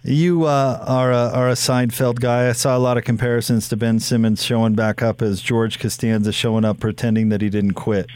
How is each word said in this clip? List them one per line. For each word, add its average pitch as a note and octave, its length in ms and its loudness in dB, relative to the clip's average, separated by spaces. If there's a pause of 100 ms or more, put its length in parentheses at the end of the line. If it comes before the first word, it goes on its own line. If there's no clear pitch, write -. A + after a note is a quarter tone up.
You, D#3+ 420 2
uh, C#3 420 0
are B2+ 240 2
a, A#2+ 220 2
are B2+ 160 2
a B2+ 40 2
Seinfeld B2 640 0
guy. B2 280 2
I B2 60 2
saw B2+ 240 0
a - 20 2
lot B2 180 2
of A#2 60 -2
comparisons A#2+ 680 0
to A2+ 80 -2
Ben A2+ 220 0
Simmons A2+ 440 0
showing A2+ 300 2
back G#2+ 280 0
up A#2 200 -2
as G#2 200 -2
George A2+ 380 -2
Costanza A2 520 -2
showing A2 320 0
up G#2+ 160 0
pretending A2 500 0
that G#2 120 0
he G#2 80 0
didn't G2+ 240 0
quit. G2+ 420 -2